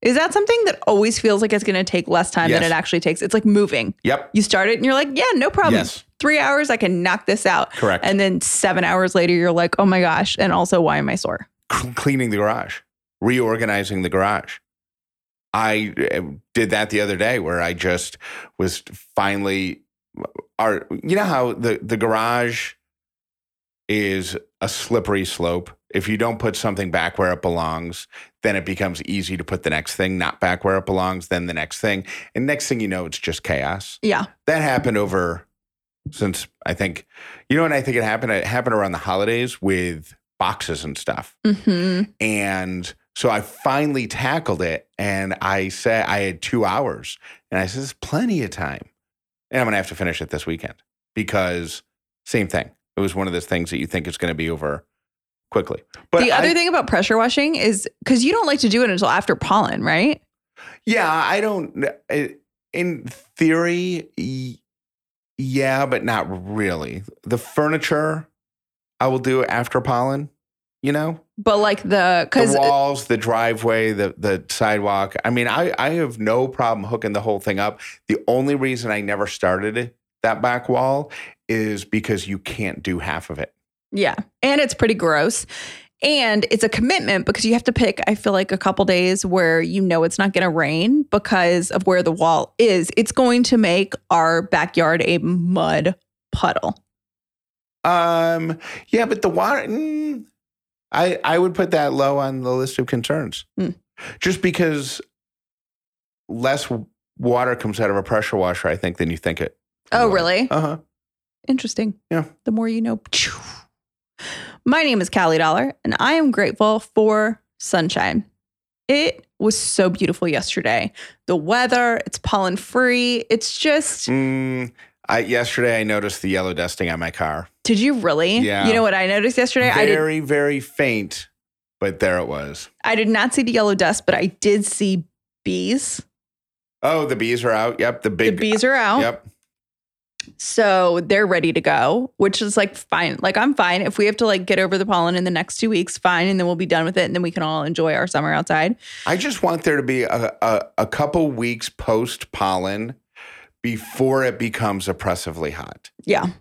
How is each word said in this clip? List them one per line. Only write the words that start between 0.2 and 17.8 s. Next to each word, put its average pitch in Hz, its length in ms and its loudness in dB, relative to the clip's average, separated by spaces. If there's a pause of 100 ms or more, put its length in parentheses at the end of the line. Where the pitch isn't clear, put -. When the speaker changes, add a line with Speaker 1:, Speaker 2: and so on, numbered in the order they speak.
Speaker 1:
something 415 320 4
that - 220 0
always 214 320 4
feels 208 240 2
like 220 100 2
it's 202 120 0
gonna 185 200 2
take 180 240 -2
less 175 220 2
time 170 200 2
than 165 120 4
Speaker 2:
Yes. 165 80 2
Speaker 1:
it 165 40 2
actually 165 260 0
takes? 170 200 0
It's 196 140 -4
like 214 100 2
moving. 202 480 2 (100)
Speaker 2:
Yep. - 300 0
Speaker 1:
You 214 80 4
start 202 300 2
it 233 60 2
and - 80 -4
you're 262 100 4
like, 285 180 2
"Yeah, 302 120 0 (100)
no 269 160 2
problem. 359 240 2
Speaker 2:
Yes. 90 300 -4 (160)
Speaker 1:
Three 302 180 2
hours, 277 320 2
I 240 80 2
can 180 240 0
knock 180 240 0
this 202 200 0
out." 165 260 0
Speaker 2:
Correct. 98 320 0
Speaker 1:
And 196 140 2
then 190 220 2
seven 185 440 0
hours 185 300 2
later, 175 200 4
you're 175 180 4
like, 170 260 2
"Oh 196 60 6
my 190 160 4
gosh, 175 380 2
and 190 140 2
also, 175 280 2
why 156 180 2
am 143 120 -2
I 131 60 -2
sore?" - 320 -6 (220)
Speaker 2:
Cl-, - 240 -4
cleaning 131 360 0
the 104 80 0
garage, 104 400 -2 (420)
reorganizing 110 840 0
the 90 60 0
garage. 95 500 0 (920)
I, 107 400 0 (220)
uh, 85 60 -2 (340)
did 113 160 2
that 107 200 0
the 107 100 0
other 101 160 0
day 113 220 0
where 87 220 -2
I 85 140 -2
just 90 420 -2 (420)